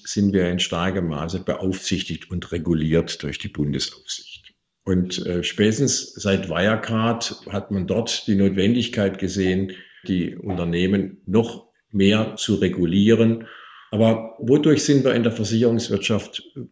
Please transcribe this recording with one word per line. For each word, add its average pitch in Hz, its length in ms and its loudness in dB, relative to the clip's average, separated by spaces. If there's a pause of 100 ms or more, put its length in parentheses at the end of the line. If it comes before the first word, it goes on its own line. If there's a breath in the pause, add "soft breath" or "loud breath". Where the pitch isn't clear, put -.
sind 101 280 0
wir 90 180 2
in 90 80 -2
starkem 90 480 -2
Maße 82 380 -6
beaufsichtigt - 880 -4
und 87 180 -8
reguliert 82 720 0
durch 71 160 -6
die - 80 -10
Bundesaufsicht. - 1080 -8 (300)
Und, 90 400 0
äh, 87 200 -4
spätestens 110 720 0
seit 98 340 0
Wirecard 110 1000 -2
hat 101 220 -8
man 95 160 -2
dort 110 400 -4
die 110 80 2
Notwendigkeit 98 840 2
gesehen, 92 520 0 (380 loud breath)
die 90 260 -2
Unternehmen 90 920 -2
noch 110 420 0 (240)
mehr 104 420 2
zu - 220 0
regulieren 101 880 4 (500 loud breath)
aber 113 460 2
wodurch 147 420 4
sind 139 220 4
wir 120 100 2
in 117 80 2
der 113 80 2
Versicherungswirtschaft 110 1120 0 (300)